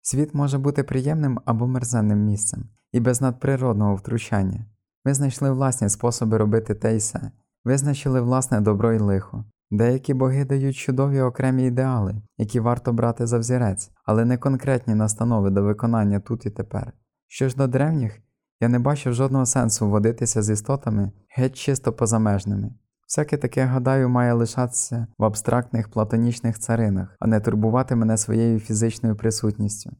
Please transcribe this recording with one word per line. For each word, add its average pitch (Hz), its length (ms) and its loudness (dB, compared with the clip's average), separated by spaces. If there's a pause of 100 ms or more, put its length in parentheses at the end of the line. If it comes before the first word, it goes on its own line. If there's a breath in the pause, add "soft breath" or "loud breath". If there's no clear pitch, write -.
Світ 151 320 -2
може 143 240 0
бути 143 260 0
приємним 139 600 -2
або 117 220 0
мерзенним 117 580 2
місцем, - 440 -2 (220)
і 120 80 0
без 120 220 2
надприродного 123 760 0
втручання. 101 720 -4 (400)
Ми 135 80 2
знайшли 139 380 0
власні 131 380 0
способи 117 480 0
робити 107 380 2
те 110 200 0
й 110 40 0
се, - 320 -6 (320)
визначили 135 580 0
власне 123 400 2
добро 107 320 4
й 110 60 2
лихо. 101 460 -2 (260)
Деякі 123 420 2
боги 131 320 2
дають 135 300 0
чудові 135 460 0
окремі 131 440 2
ідеали, 120 560 0 (160)
які 117 220 -2
варто 120 340 0
брати 117 340 0
за 117 100 0
взірець, 117 540 0 (140)
але 110 200 2
не 123 120 2
конкретні 127 580 0
настанови 107 540 0
до 98 140 2
виконання 107 560 0
тут 113 260 -8
і 104 40 -4
тепер. 104 440 -8 (340)
Що - 220 -2
ж 123 60 -6
до 135 120 2
древніх, 131 520 0 (400)
я 117 100 2
не 123 100 4
бачив 135 340 0
жодного 131 320 2
сенсу 113 440 0
водитися 110 520 0
з 104 80 0
істотами 107 640 -2 (260)
геть 131 180 0
чисто 131 380 -2
позамежними. 104 800 0 (360)
Всяке 151 300 -2
таке, 131 280 0
гадаю, 131 440 2
має 123 240 2
лишатися 117 760 -2 (100)
в - 60 0
абстрактних 117 680 0
платонічних 113 680 0
царинах, 104 600 -2
а - 80 -2
не 110 120 4
турбувати 113 560 0
мене 110 220 2
своєю 113 420 0
фізичною 110 560 -2
присутністю. 107 840 -4